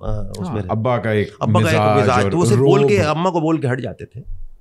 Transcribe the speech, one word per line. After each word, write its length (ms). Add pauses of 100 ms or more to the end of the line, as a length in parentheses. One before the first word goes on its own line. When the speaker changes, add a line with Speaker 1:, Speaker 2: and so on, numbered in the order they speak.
Speaker 1:
अ, 280
उसमें 160
Speaker 2:
हाँ, 120
Speaker 1:
रहे। 80
Speaker 2:
अब्बा 300
का 140
एक 300
Speaker 1:
अब्बा 200
का 80
एक 60
Speaker 2:
मिजाज 260
Speaker 1:
मिजाज, 240
Speaker 2:
और 60
Speaker 1:
तो 60
वो 80
सिर्फ 160
बोल 260
के, 100
Speaker 2:
रोब। 200
Speaker 1:
अम्मा 120
को 120
बोल 180
के 80
हट 120
जाते 260
थे 160 (400)